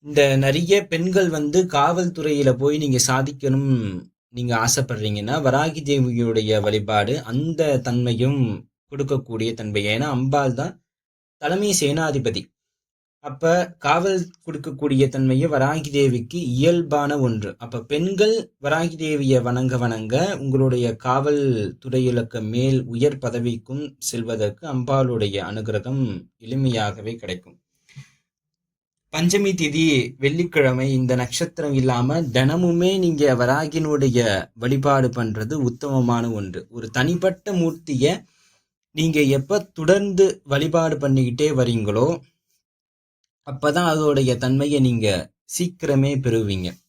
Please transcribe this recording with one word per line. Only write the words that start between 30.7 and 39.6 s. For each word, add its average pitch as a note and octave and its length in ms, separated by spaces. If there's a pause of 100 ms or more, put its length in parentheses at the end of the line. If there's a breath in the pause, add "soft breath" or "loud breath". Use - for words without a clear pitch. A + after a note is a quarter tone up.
இந்த B2+ 240
நட்சத்திரம் C#3+ 640
இல்லாம B2+ 400 (160)
தினமுமே E3+ 600
நீங்க E3 240 (120)
வராகினுடைய C#3+ 840 (360)
வழிபாடு C3+ 560
பண்றது A2+ 520
உத்தமமான A#2+ 720
ஒன்று. F#2 380
ஒரு A#2 200
தனிப்பட்ட F3+ 680
மூர்த்திய D#3 520 (840 soft breath)
நீங்க D#3 240 (120)
எப்ப C#3 280 (160)